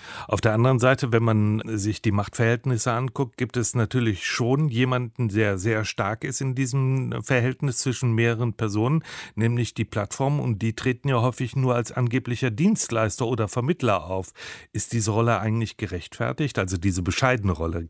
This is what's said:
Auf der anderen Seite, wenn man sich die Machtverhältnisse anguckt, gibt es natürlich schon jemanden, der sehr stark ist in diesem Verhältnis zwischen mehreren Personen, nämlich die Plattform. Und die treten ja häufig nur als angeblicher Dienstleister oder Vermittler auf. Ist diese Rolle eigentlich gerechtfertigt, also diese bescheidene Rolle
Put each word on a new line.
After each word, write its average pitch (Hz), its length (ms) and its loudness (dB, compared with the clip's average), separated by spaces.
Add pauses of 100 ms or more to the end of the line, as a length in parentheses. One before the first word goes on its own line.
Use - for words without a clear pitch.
(280)
Auf 107 140 0
der 110 120 4
anderen 120 260 4
Seite, 127 320 4
wenn 113 120 4
man 107 420 4
sich 107 360 -2
die 110 100 2
Machtverhältnisse 117 800 0
anguckt, 123 460 -4
gibt 120 200 -4
es 117 180 0
natürlich 113 500 0
schon 139 420 2
jemanden, 123 640 0
der 101 300 2
sehr 107 260 0
stark 104 380 -4
ist 139 180 -4
in 131 140 -2
diesem 131 640 0
Verhältnis 127 560 0
zwischen 123 340 0
mehreren 117 420 2
Personen, 113 500 0 (320)
nämlich 117 400 0
die 113 100 -2
Plattform. 135 540 -2
Und 117 240 -2
die 110 120 0
treten 127 340 -2
ja 123 120 2
häufig 123 340 0
nur 127 200 2
als 120 160 -2
angeblicher 123 580 0
Dienstleister 117 800 0
oder 113 200 0
Vermittler 117 640 0
auf. 95 240 -6 (400)
Ist - 200 -4
diese 113 180 0
Rolle 113 280 2
eigentlich 110 380 -2
gerechtfertigt, 117 800 -4
also 95 200 0
diese 90 260 0
bescheidene 101 500 2
Rolle 82 360 -4